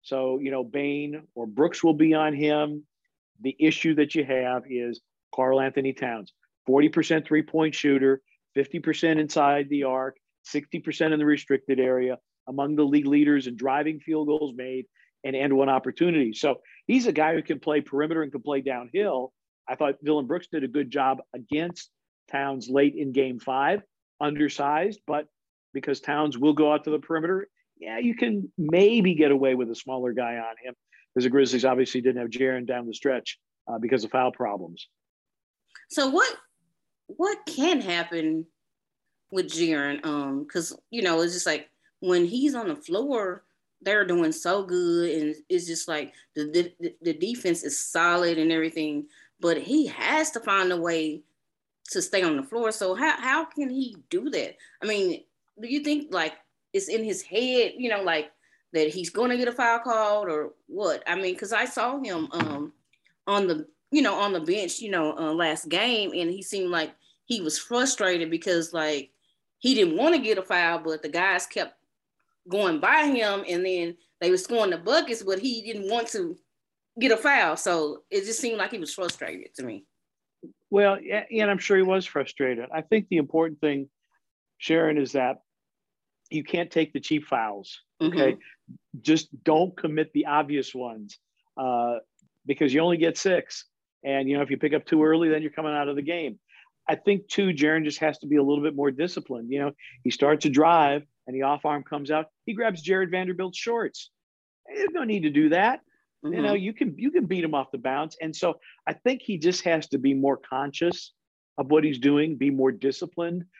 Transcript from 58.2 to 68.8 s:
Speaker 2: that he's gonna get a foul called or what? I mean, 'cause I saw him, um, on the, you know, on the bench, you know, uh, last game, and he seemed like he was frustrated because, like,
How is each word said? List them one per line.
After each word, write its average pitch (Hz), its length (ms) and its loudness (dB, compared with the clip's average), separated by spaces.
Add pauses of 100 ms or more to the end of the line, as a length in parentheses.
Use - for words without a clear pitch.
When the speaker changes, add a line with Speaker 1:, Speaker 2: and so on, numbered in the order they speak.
Speaker 2:
that 156 140 2
he's 170 200 -8
gonna 247 300 0
get 247 100 0
a 233 40 -4
foul 233 260 2
called 214 500 0
or 151 240 -4 (140)
what? 170 400 -4
I - 80 -2
mean, 185 200 -2
'cause 196 200 -8
I 220 100 0
saw 247 380 -4
him, 175 300 -6
um, 151 420 -4 (520)
on 202 200 2
the, 156 200 -2 (240)
you 294 120 4
know, 202 120 2
on 202 200 0
the 170 60 -2
bench, 175 400 -2
you 220 100 -8
know, 160 260 0
uh, 160 160 -4
last 160 380 -2
game, 214 440 0
and 170 160 -2
he 190 120 -8
seemed 185 260 -4
like 165 260 -4 (300)
he 233 160 -4
was 156 180 -4
frustrated 202 720 0
because, 165 440 -2
like, 156 360 -4 (480)